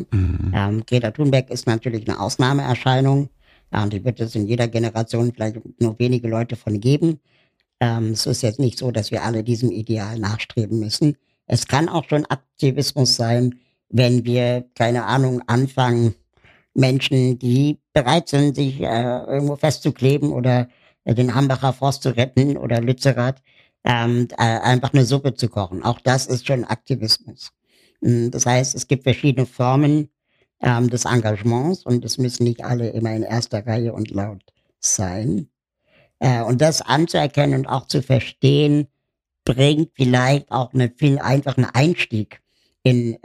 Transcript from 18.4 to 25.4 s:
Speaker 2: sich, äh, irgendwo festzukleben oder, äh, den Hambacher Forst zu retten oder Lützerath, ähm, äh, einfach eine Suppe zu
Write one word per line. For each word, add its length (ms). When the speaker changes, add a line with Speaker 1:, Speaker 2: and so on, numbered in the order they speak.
Speaker 2:
sich, 240
äh, 40
irgendwo 300
festzukleben 760
oder, 360
äh, 100
den 200
Hambacher 380
Forst 300
zu 140
retten 400
oder 240
Lützerath, 640
ähm, 440
äh, 40
einfach 520
eine 100
Suppe 300
zu 140